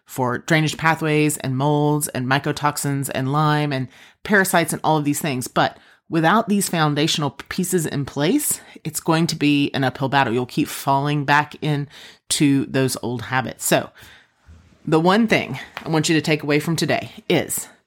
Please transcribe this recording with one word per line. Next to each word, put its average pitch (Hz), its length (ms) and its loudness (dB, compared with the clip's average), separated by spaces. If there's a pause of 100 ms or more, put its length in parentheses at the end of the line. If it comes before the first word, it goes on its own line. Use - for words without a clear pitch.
for 123 340 -4
drainage 156 380 0
pathways 151 600 0
and 131 200 -4
molds 147 520 2
and 127 160 -6
mycotoxins 143 880 -2
and 131 180 -2
Lyme 151 420 2
and 131 160 -4 (340)
parasites 190 500 2
and - 100 -8
all 156 140 4
of 151 60 0
these 143 180 -2
things. 127 260 -4
But - 300 0 (320)
without 165 380 2
these 202 220 0
foundational 151 640 0
pieces 180 540 -2
in 139 200 -4
place, 180 560 -2 (220)
it's 151 160 -8
going 165 280 2
to 160 80 -4
be 147 380 2
an 135 100 -2
uphill 131 260 -2
battle. 131 240 2
You'll 123 120 0
keep 143 220 -2
falling 143 580 -2
back 147 360 2
into 143 1040 0
those 131 340 0
old 117 220 -6
habits. - 420 -6
So - 240 0 (960)
the 160 140 2
one 196 280 4
thing 135 320 -2 (240)
I - 60 -10
want 156 180 2
you 170 80 2
to 151 60 4
take 151 220 -2
away 147 160 2
from 165 160 -2
today 143 360 -2 (160)
is - 400 -2 (200)